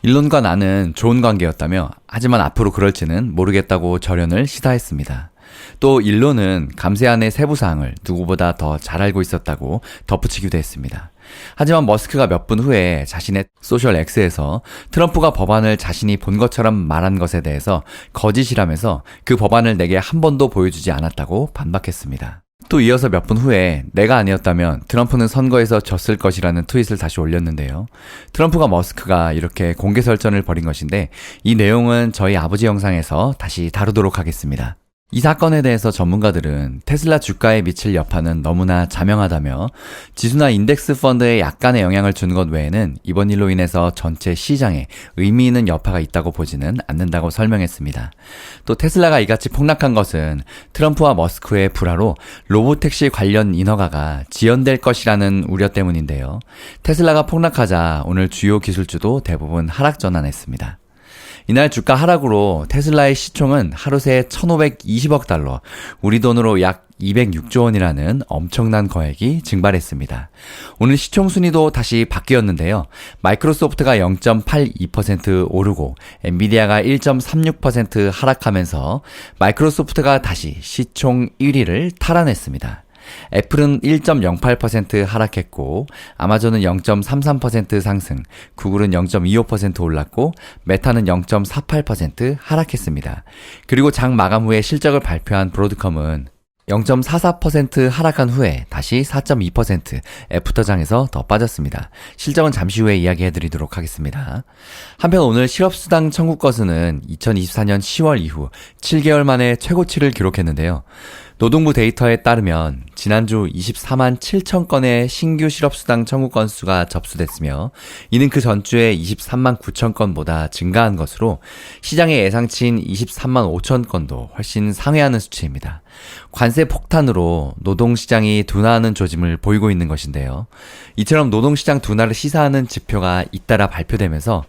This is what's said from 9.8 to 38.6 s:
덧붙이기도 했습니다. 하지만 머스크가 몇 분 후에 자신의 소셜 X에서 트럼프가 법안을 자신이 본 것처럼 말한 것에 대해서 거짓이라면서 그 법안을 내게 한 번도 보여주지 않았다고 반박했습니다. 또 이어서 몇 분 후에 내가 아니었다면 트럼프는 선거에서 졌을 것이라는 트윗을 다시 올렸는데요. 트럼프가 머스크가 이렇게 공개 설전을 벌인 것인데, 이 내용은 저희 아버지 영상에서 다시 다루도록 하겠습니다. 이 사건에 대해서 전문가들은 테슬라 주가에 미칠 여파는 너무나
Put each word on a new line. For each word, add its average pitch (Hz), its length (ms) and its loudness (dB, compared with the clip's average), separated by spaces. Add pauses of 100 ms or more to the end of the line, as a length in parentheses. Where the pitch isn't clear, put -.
덧붙이기도 - 500 -4
했습니다. - 560 -8 (440)
하지만 151 320 2
머스크가 107 400 0
몇 85 180 0
분 110 140 0
후에 90 480 0
자신의 95 380 -4 (140)
소셜 120 360 2
X에서 82 680 0 (300)
트럼프가 160 420 2
법안을 107 440 2
자신이 101 400 -4
본 98 200 -2
것처럼 113 380 2
말한 90 420 0
것에 85 240 -2
대해서 76 400 -2 (320)
거짓이라면서 104 880 0 (240)
그 123 100 4
법안을 110 420 2
내게 87 200 2
한 160 240 -2
번도 139 280 2
보여주지 87 420 0
않았다고 82 640 -4
반박했습니다. 82 880 -8 (260)
또 151 120 4
이어서 123 260 4
몇 87 200 0
분 110 100 2
후에 92 460 2 (100)
내가 110 240 4
아니었다면 87 720 0
트럼프는 120 400 2
선거에서 123 500 2
졌을 98 380 -2
것이라는 87 480 0
트윗을 110 320 -2
다시 80 240 -4
올렸는데요. 80 640 -4 (480)
트럼프가 160 340 2
머스크가 87 640 0
이렇게 85 420 -2
공개 101 280 0
설전을 107 400 2
벌인 85 240 -4
것인데, 78 420 -4 (380)
이 113 100 4
내용은 117 560 4
저희 98 240 0
아버지 92 300 0
영상에서 98 760 0
다시 85 320 -6
다루도록 101 480 0
하겠습니다. 69 560 -6 (360)
이 123 100 -2
사건에 156 400 2
대해서 117 280 2
전문가들은 82 960 0
테슬라 151 340 2
주가에 110 420 0
미칠 90 340 -2
여파는 82 460 -2
너무나 87 480 0